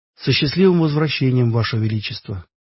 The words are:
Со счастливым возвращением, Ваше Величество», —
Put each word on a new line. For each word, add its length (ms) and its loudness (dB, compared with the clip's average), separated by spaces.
Со 160 -2
счастливым 480 2
возвращением, 720 0
Ваше 260 -2
Величество», — 680 -6